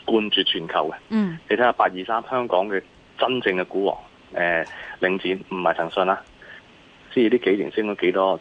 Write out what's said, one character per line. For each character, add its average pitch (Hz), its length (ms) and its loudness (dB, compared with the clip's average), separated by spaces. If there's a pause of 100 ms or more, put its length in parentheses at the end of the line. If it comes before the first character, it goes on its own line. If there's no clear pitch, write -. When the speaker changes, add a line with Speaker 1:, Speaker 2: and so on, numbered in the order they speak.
Speaker 1:
冠 - 260 2
絕 95 140 2
全 82 240 -4
球 80 220 0
嘅。 - 40 -8 (140)
Speaker 2:
嗯。 208 300 -2 (100)
Speaker 1:
你 107 80 2
睇 - 40 2
吓 120 120 4
八 - 140 2
二 92 180 -4
三 113 240 -2
香 123 180 -2
港 95 220 2
嘅 98 140 -2 (340)
真 123 240 0
正 98 160 0
嘅 90 80 0
股 95 200 -2
王， 95 120 0 (380)
呃， 85 280 0 (380)
領 92 160 0
展， 92 320 -4
唔 98 140 -6
係 85 120 4
騰 82 160 -4
訊 92 160 0
啦。 98 160 0 (920)
即 120 120 6
係 107 60 2
呢 123 60 6
幾 95 140 0
年 76 200 -2
升 110 140 -2
咗 104 140 -4
幾 90 120 4
多？ 95 280 2